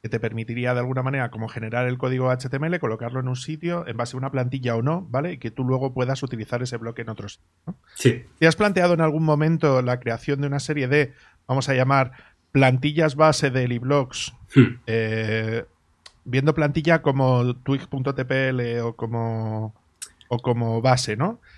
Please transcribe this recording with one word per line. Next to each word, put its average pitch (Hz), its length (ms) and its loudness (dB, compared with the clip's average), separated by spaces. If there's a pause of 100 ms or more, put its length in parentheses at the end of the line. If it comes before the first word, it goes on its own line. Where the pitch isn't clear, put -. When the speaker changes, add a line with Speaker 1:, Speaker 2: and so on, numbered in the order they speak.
Speaker 1:
que 117 80 -10
te 117 100 -2
permitiría 117 540 -4
de 123 60 0
alguna 127 220 -2
manera 135 280 -2
como 110 180 -8
generar 113 400 -4
el 127 80 -2
código 127 340 0
H 127 200 -2
T 135 60 -4
M 147 100 -2
L, 170 120 -2
colocarlo 120 420 -4
en 127 80 -4
un 127 80 -4
sitio 170 500 -6
en 113 100 -8
base 120 200 -4
a - 20 -6
una 135 120 -4
plantilla 127 460 -2
o 117 60 0
no, 165 280 -2
¿vale? 147 220 -2
Y 135 60 -12
que 113 120 -8
tú 135 140 -4
luego 127 300 0
puedas 127 280 -2
utilizar 120 400 -6
ese 123 140 -6
bloque 113 260 -8
en 110 60 -8
otro 104 200 -10
sitio, - 180 -20 (200)
¿no? 170 100 -12 (180)
Speaker 2:
Sí. 123 300 2 (140)
Speaker 1:
¿Te 160 80 4
has 165 100 4
planteado 180 380 2
en 160 60 0
algún 156 240 2
momento 151 560 2
la 123 200 0
creación 131 420 -2
de 143 60 0
una 139 120 -2
serie 139 280 -2
de, 143 260 2 (340)
vamos 131 220 0
a 135 40 2
llamar, 131 380 4 (400)
plantillas 139 640 4
base 151 340 4
de 127 160 0
Liblocks, 123 680 -2 (200)
Speaker 2:
Hmm. 120 220 8 (100)
Speaker 1:
eh, 110 760 -2 (600)
viendo 135 300 2
plantilla 156 460 2
como 127 560 2
twig 135 320 -4
punto 135 260 -4
T 135 120 -4
P 131 240 0
L 120 320 -2
o 117 140 -4
como, 110 800 -4 (540)
o 120 100 -2
como 117 440 0
base, 123 340 2
¿no? 180 240 -4 (180)